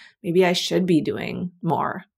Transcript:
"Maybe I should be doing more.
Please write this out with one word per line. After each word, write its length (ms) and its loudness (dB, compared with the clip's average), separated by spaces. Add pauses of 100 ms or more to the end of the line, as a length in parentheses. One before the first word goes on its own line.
(200)
"Maybe 240 2
I 80 4
should 320 0
be 160 4
doing 520 -6 (100)
more. 440 -2 (120)